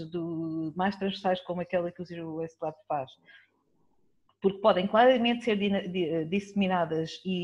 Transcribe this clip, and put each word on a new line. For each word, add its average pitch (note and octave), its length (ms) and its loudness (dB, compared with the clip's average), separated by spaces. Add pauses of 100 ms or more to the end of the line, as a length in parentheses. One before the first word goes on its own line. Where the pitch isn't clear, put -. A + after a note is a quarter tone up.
(100)
do, D#3+ 640 -4
mais F#3+ 200 0
transversais F#3+ 440 -2
como F3 200 -6
aquela F3 300 -2
que F3 120 -12
o - 20 -10
Zero E3 320 -10
Waste E3 240 -8
Lab D#3 160 -6 (100)
faz, C#3 240 -4 (1300)
porque G3 200 0
podem G3 260 4
claramente A#3+ 580 4
ser G#3+ 120 2
dina-, G3 320 0
di-, E3 380 -2
disseminadas F#3 1000 0
e, F#3 60 -4 (140)